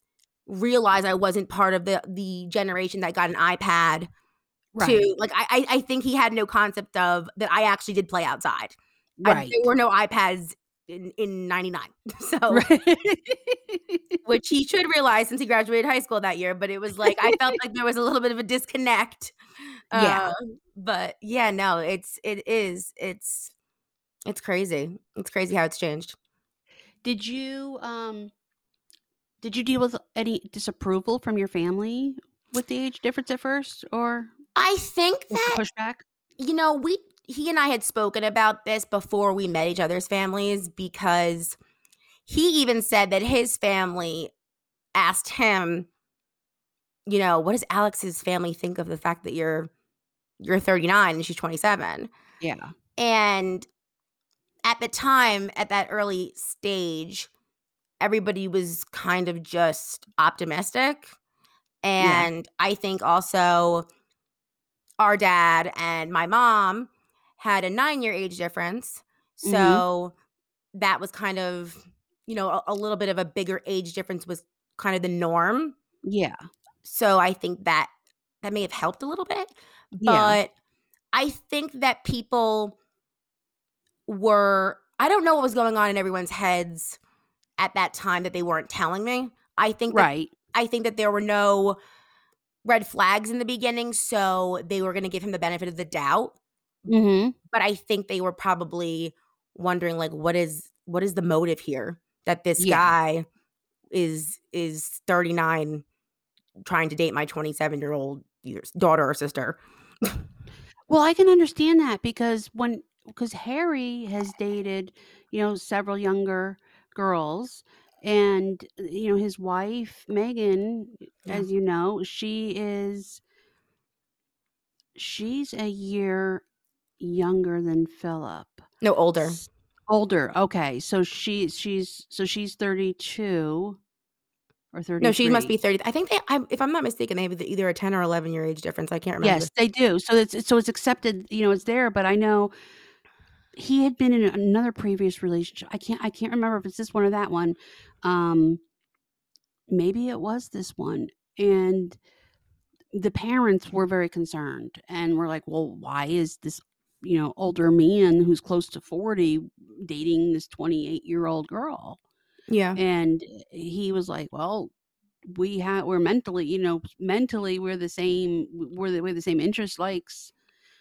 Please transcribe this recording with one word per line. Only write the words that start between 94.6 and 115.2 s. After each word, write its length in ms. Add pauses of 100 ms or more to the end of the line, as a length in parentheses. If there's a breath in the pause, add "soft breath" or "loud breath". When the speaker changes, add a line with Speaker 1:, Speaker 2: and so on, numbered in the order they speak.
Speaker 1:
they 160
were 100
gonna 160
give 140
him 80
the 80
benefit 300
of 80
the 80
doubt. 500 (520)
Speaker 2:
Mm-hmm. 440 (220)
Speaker 1:
But 100
I 120
think 340
they 120
were 120
probably 800 (400)
wondering, 440
like, 140
"What 240
is, 340 (160)
what 160
is 120
the 80
motive 380
here 400 (260)
that 180
this 200
Speaker 2:
Yeah. 160
Speaker 1:
guy 460 (640)
is, 500 (120)
is 540
thirty-nine 760 (840)
trying 240
to 60
date 180
my 120
twenty-seven-year-old 960 (200)
either 180
s-, 100
daughter 360
or 60
sister?" 440 (440 soft breath)
<laughs> 60 (800 loud breath)
Speaker 2:
Well, 140
I 120
can 140
understand 520
that 220
because 500
when, 300 (320)
'cause 180
Harry 760
has 320
dated, 540 (380 soft breath)